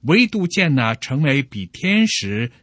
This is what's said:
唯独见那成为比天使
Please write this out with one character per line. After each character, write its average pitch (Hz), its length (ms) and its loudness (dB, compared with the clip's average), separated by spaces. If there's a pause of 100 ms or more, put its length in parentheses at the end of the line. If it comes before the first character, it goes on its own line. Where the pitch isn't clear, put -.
唯 202 240 4
独 196 200 -2
见 175 280 0
那 113 200 2
成 135 280 -4
为 139 200 2
比 104 240 -8
天 202 400 0
使 107 440 -4 (120)